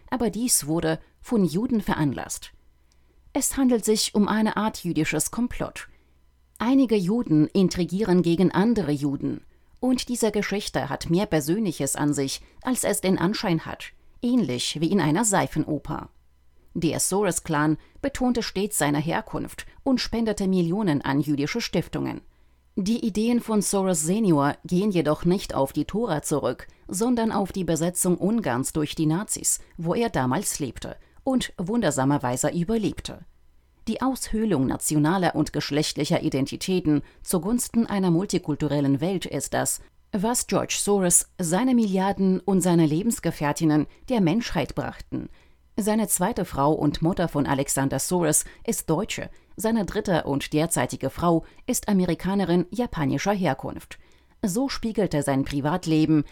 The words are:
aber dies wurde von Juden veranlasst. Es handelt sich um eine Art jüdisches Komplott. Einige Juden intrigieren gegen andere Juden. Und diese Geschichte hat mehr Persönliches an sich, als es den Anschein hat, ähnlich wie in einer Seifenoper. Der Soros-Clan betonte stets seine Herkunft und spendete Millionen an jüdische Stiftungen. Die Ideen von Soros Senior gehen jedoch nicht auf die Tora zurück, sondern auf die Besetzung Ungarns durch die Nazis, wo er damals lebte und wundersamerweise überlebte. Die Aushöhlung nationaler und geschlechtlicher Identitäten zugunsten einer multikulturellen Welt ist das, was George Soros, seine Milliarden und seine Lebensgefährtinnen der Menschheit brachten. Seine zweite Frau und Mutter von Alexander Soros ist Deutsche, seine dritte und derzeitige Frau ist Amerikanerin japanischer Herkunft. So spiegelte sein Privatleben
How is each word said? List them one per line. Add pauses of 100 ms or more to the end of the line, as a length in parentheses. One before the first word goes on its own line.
(100)
aber
dies
wurde (220)
von
Juden
veranlasst. (800)
Es
handelt
sich
um
eine
Art
jüdisches
Komplott. (680)
Einige
Juden
intrigieren
gegen
andere
Juden. (400)
Und
diese
Geschichte
hat
mehr
Persönliches
an
sich, (200)
als
es
den
Anschein
hat, (340)
ähnlich
wie
in
einer
Seifenoper. (680)
Der
Soros-Clan (240)
betonte
stets
seine
Herkunft (200)
und
spendete
Millionen
an
jüdische
Stiftungen. (540)
Die
Ideen
von
Soros
Senior
gehen
jedoch
nicht
auf
die
Tora
zurück, (220)
sondern
auf
die
Besetzung
Ungarns
durch
die
Nazis, (160)
wo
er
damals
lebte (260)
und
wundersamerweise
überlebte. (680)
Die
Aushöhlung
nationaler
und
geschlechtlicher
Identitäten (200)
zugunsten
einer
multikulturellen
Welt
ist
das, (360)
was
George
Soros, (120)
seine
Milliarden
und
seine
Lebensgefährtinnen (200)
der
Menschheit
brachten. (480)
Seine
zweite
Frau
und
Mutter
von
Alexander
Soros (200)
ist
Deutsche, (280)
seine
dritte
und
derzeitige
Frau (220)
ist
Amerikanerin
japanischer
Herkunft. (420)
So
spiegelte
sein
Privatleben